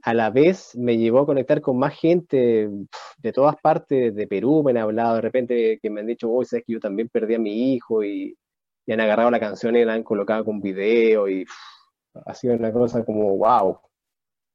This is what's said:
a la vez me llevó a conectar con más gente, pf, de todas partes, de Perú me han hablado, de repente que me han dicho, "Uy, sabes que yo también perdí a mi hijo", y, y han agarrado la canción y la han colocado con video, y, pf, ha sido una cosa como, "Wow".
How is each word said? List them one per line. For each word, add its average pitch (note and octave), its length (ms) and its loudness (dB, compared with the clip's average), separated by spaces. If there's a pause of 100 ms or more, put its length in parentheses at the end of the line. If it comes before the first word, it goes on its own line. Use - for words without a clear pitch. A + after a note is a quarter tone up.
a A#2 100 0
la A2+ 160 2
vez D3+ 460 2
me A#2+ 220 0
llevó A2+ 220 4
a C#3+ 60 2
conectar D3 360 0
con B2+ 180 -2
más C#3+ 180 0
gente, B2+ 720 2
pf, - 480 -14
de A2+ 160 -6
todas D3 280 2
partes, C#3 540 0
de G#2 120 -6
Perú B2+ 360 0
me C3+ 80 2
han A#2+ 60 0
hablado, A2+ 380 0
de A2+ 60 -2
repente A#2 600 0
que A2 80 -4
me G#2 120 -8
han A2 60 -8
dicho, A#2 220 -6
"Uy, A#2+ 160 0
sabes A#2 200 -6
que A#2 80 -6
yo A2+ 60 -6
también G#2+ 300 -6
perdí A2 260 -2
a A2+ 40 -4
mi A2+ 340 -2
hijo", A2+ 300 -4
y, G2 320 -8 (500)
y A#2+ 60 -6
han A2 100 -2
agarrado A2 300 2
la A#2 80 0
canción A2 360 -4
y A#2+ 100 6
la A2+ 80 0
han A2+ 100 -4
colocado G#2+ 420 -2
con G#2+ 160 -6
video, G#2+ 680 2
y, F#2+ 180 -4
pf, - 100 -20 (720)
ha G#2 80 -12
sido A#2+ 220 -2
una A2+ 160 -2
cosa A#2 340 0
como, G#2+ 320 0
"Wow". G2+ 420 2 (760)